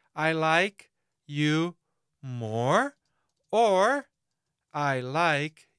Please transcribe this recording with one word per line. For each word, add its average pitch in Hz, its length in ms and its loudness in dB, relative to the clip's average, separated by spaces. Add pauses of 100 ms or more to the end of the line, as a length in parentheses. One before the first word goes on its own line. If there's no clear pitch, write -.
(180)
"I 160 160 0
like 160 520 0 (400)
you 156 480 0 (480)
more" 127 680 -2 (580)
or 220 560 2 (680)
"I 139 260 -2
like 151 600 -2 (160)